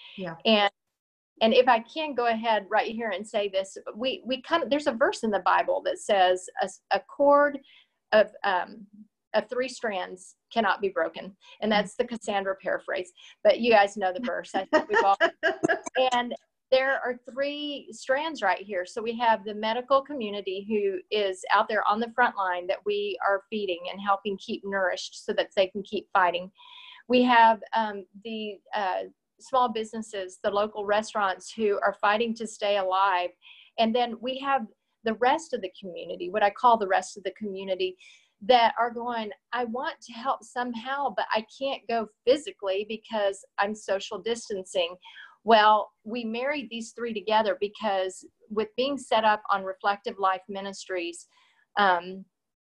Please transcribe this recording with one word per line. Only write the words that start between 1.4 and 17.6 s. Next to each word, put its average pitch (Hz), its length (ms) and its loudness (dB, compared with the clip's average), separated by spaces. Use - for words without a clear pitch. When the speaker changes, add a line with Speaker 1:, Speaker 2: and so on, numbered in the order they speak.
Speaker 2:
and 226 120 4
if 247 140 6
I 226 120 4
can 302 340 -8
go 240 120 0
ahead 220 440 0
right 208 240 0
here 226 160 -4
and 196 160 -6
say 208 220 -2
this, 190 280 -4
we, 240 300 -6
we 262 180 -6
kind 330 200 0
of, 226 80 -6
there's 294 160 0
a 269 60 0
verse 277 320 -2
in 214 60 0
the 190 100 0
Bible 180 460 2
that 180 120 -4
says, 185 500 2
"A, 190 60 -2
a 196 80 0
cord 285 580 4
of, 214 180 6
um, 196 420 -2
of 208 140 0
three 254 200 -4
strands 185 680 -8
cannot 208 280 2
be 196 100 0
broken." 180 460 -4
And 214 120 0
Speaker 1:
Mm. 208 40 4
Speaker 2:
that's 202 200 -2
the 240 100 -2
Cassandra 196 500 -4
paraphrase, - 560 -6
but 196 180 6
you 233 120 4
guys 202 240 6
know 185 160 0
the 180 80 -6
verse. 175 340 -6
I 190 120 0
think 311 220 2
we've 427 140 4
all, 196 160 4
Speaker 1:
<laughs> 320 920 0
Speaker 2:
and 240 220 -2
there 262 300 2
are 247 180 -6
three 285 600 -6